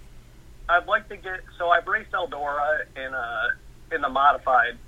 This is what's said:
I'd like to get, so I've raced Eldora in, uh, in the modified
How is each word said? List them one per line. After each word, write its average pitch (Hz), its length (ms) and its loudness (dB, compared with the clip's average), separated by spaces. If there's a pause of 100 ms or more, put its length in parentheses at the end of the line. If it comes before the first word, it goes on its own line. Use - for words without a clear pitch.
(680)
I'd 175 180 2
like 208 220 -2
to 208 80 -12
get, 185 240 -10 (180)
so 170 120 2
I've 170 180 4
raced 208 240 -2
Eldora 147 720 -2 (100)
in, 131 180 -8
uh, 117 360 -4 (420)
in 165 100 -4
the 139 80 0
modified 131 800 4